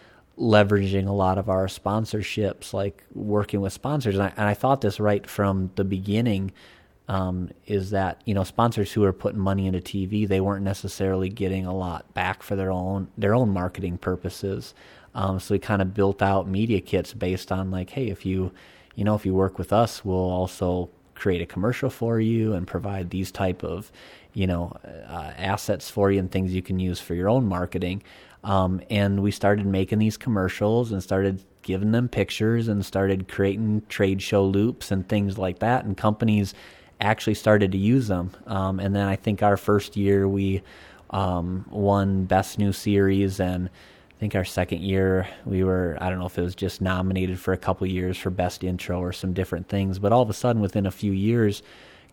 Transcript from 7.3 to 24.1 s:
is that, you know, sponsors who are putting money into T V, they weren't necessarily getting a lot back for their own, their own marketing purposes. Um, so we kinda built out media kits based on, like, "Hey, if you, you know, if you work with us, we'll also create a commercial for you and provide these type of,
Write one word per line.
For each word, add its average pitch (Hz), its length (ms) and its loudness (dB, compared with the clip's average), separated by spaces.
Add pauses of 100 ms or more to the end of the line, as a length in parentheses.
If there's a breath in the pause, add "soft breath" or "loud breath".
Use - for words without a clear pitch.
is 98 240 -2
that, 95 340 -2
you 110 80 0
know, 98 100 2
sponsors 113 480 0
who 107 120 2
are 95 100 4
putting - 260 -4
money 95 280 0
into 92 140 0
T 98 240 -6
V, 104 200 0
they 95 160 2
weren't 98 220 0
necessarily 95 640 -2
getting 95 360 -2
a 90 100 -4
lot 90 380 -6
back 92 300 -2
for 104 120 -4
their 95 160 -2
own, 92 360 -2 (100)
their 104 180 2
own 123 140 4
marketing 90 480 -2
purposes. 95 760 -4 (400 loud breath)
Um, 95 260 -2
so - 160 -4
we 98 40 0
kinda 98 260 0
built 98 360 0
out 98 260 2
media 101 320 0
kits 87 340 -2
based 92 380 -4
on, 95 180 -2
like, 92 220 -4
"Hey, 131 160 -4
if 95 180 -8
you, 92 260 -2 (440 loud breath)
you 107 80 -4
know, 104 120 2
if 104 100 -6
you 95 80 2
work 95 260 2
with 90 140 -4
us, 110 320 2
we'll 92 120 0
also 90 720 -2 (240)
create 90 280 -2
a 85 40 -4
commercial - 440 -2
for 117 300 -2
you 110 340 2
and 90 120 -2
provide 95 440 -6
these 92 220 -4
type 92 320 -2
of, 85 280 -8 (420 loud breath)